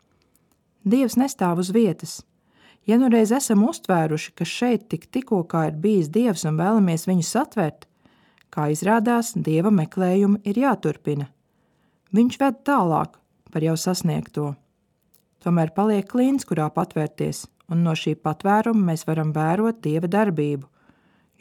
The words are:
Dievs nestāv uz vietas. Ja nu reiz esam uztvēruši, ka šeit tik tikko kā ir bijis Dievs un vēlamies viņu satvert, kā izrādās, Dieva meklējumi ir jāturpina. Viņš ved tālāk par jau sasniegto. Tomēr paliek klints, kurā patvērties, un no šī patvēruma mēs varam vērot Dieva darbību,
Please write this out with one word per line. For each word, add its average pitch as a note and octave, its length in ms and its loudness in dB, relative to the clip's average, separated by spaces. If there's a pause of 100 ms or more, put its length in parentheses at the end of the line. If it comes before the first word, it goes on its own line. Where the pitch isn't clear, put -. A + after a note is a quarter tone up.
(840)
Dievs A#3 320 2
nestāv F#3 480 0
uz F#3 80 -6
vietas. F#3+ 480 0 (680)
Ja A3 120 4
nu B3+ 160 4
reiz A3 180 4
esam A#3 360 2
uztvēruši, D#3+ 680 -2
ka E3+ 120 -6
šeit A#3+ 440 -2
tik D#3+ 240 -8
tikko A3 320 -2
kā D#3+ 240 0
ir D#3 80 -6
bijis F3+ 320 0
Dievs G3+ 400 0
un D#3 80 0
vēlamies F3+ 480 2
viņu F3+ 200 0
satvert, G#3+ 600 -4 (640)
kā D3+ 240 -2
izrādās, A3+ 600 0
Dieva D#3+ 340 0
meklējumi G3 800 2
ir G3+ 140 -4
jāturpina. D3 640 -2 (840)
Viņš A#3+ 300 2
ved C#4 240 0
tālāk E3+ 540 0 (340)
par D#3 100 -2
jau D#3+ 140 2
sasniegto. D3+ 800 -4 (880)
Tomēr E3+ 300 2
paliek G3+ 340 0
klints, C4 400 0
kurā D#3 240 -2
patvērties, D3+ 720 -6 (240)
un E3+ 160 0
no D#3+ 80 0
šī D#3 240 -4
patvēruma G3+ 720 0
mēs D#3+ 160 -4
varam D#3+ 300 -2
vērot F#3+ 500 0
Dieva E3 240 -2
darbību, D#3 560 0 (760)